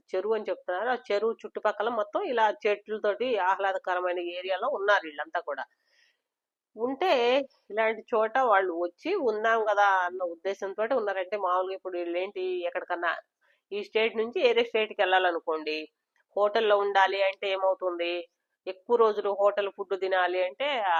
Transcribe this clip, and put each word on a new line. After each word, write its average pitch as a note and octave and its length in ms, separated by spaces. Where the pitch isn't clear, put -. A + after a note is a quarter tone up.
చెరువు G3 240
అని G#3+ 140
చెప్తున్నారు. F#3 400
ఆ B3 100
చెరువు G#3 240
చుట్టుపక్కల G#3 560
మొత్తం A#3 340
ఇలా A#3+ 240
చెట్లతోటి G#3+ 680
ఆహ్లాదకరమైన F#3 800
ఏరియాలో F#3 340
ఉన్నారు G3 380
వీళ్ళంతా D#3 340
కూడా. C#3 240
ఉంటే C4+ 360
ఇలాంటి A3 320
చోట A3 220
వాళ్ళు F#3+ 220
వచ్చి F3 280
ఉందాం A3 360
కదా G3+ 240
అన్న F#3 160
ఉద్దేశంతో G3 480
ఉన్నారంటే, F#3+ 360
మామూలుగా F#3 420
ఇప్పుడు F#3 200
వీళ్ళు E3+ 200
ఏంటి, F#3+ 260
ఎక్కడికన్నా E3+ 460
ఈ G3+ 100
స్టేట్ A3 340
నుంచి A#3 260
వేరే A#3 220
స్టేట్ A3 280
కి - 100
వెళ్ళాలనుకోండి, E3+ 760
హోటల్లో G#3 420
ఉండాలి G3 440
అంటే G3 280
ఏమవుతుంది, F#3 640
ఎక్కువ F#3+ 300
రోజులు G#3 340
హోటల్ G3+ 360
ఫుడ్ G3 240
తినాలి F#3 420
అంటే G3+ 240
ఆ E3+ 120